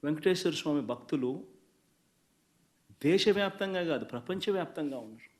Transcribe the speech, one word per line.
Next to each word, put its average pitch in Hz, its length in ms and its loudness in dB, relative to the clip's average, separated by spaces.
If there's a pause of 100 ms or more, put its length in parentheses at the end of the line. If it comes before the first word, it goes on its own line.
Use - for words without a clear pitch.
వెంకటేశ్వర 165 500 2
స్వామి 147 280 0
భక్తులు 123 500 -2 (1700)
దేశవ్యాప్తంగా 190 840 2
కాదు, 151 220 0
ప్రపంచవ్యాప్తంగా 165 920 -4
ఉన్నారు. 110 420 -14